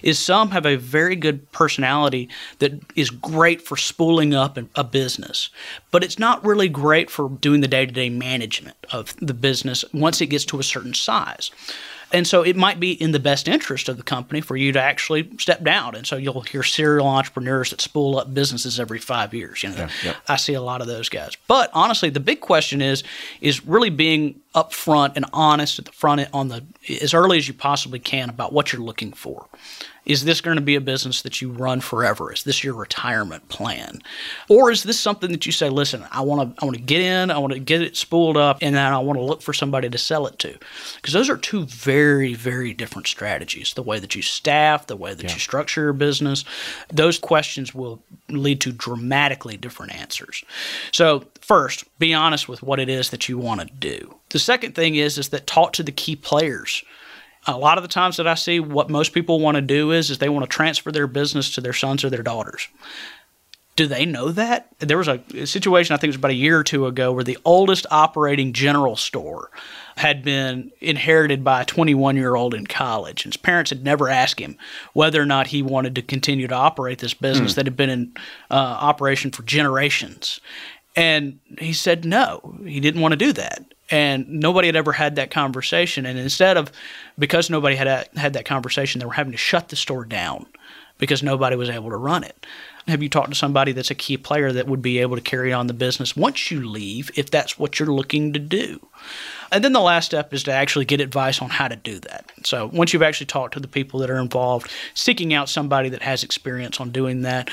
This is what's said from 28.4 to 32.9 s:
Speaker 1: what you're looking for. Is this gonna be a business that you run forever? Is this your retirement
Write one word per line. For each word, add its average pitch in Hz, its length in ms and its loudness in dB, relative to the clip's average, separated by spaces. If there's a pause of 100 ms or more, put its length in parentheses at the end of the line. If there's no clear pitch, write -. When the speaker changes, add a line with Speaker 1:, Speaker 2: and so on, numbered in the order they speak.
Speaker 1:
what 143 180 2
you're 123 80 -4
looking 113 320 -8
for. - 340 -14 (600)
Is 139 180 2
this 160 160 2
gonna 160 220 0
be 143 120 2
a 143 60 2
business 131 400 -4
that - 220 -8
you 127 80 -8
run 127 320 -4
forever? 113 500 -2
Is - 100 -6
this 139 220 -2
your 135 80 -4
retirement 110 800 -6